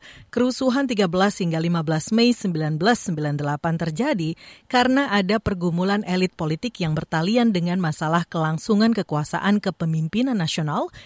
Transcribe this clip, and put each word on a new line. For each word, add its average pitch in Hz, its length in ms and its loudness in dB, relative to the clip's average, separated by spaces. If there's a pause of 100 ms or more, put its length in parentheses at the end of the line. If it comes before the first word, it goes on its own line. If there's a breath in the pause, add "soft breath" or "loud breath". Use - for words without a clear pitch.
(320 loud breath)
kerusuhan 254 560 0
tiga 202 240 0
belas 190 320 2
hingga 165 160 0
lima 165 240 0
belas 156 320 -2
Mei 233 160 6
sembilan 156 480 -2
belas 226 240 2
sembilan 151 320 -2
delapan 147 400 -2
terjadi 165 560 -2 (400 loud breath)
karena 254 400 2
ada 202 320 0
pergumulan 185 640 0
elit 180 320 -2
politik 160 400 -4
yang 156 160 -2
bertalian 214 560 2
dengan 175 320 0
masalah 165 400 0
kelangsungan 202 720 0
kekuasaan 175 640 0
kepemimpinan 180 800 -2
nasional 165 480 -2 (180 loud breath)